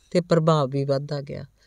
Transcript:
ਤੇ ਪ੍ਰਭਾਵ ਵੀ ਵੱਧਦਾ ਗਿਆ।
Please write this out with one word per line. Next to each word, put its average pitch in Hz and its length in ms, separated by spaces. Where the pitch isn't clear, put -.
ਤੇ 175 100
ਪ੍ਰਭਾਵ 160 480
ਵੀ 139 160
ਵੱਧਦਾ 143 360
ਗਿਆ। 143 240